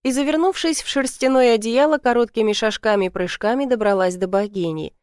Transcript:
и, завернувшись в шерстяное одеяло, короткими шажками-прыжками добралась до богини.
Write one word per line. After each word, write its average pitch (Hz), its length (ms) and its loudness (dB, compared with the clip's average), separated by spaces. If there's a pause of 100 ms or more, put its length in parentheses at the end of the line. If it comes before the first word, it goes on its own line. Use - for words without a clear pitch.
и, 262 80 0
завернувшись 311 720 0
в - 40 -16
шерстяное 262 680 2
одеяло, 247 420 2
короткими 233 560 0
шажками-прыжками 208 1120 -2
добралась 202 500 0
до 180 120 -4
богини. 185 760 -4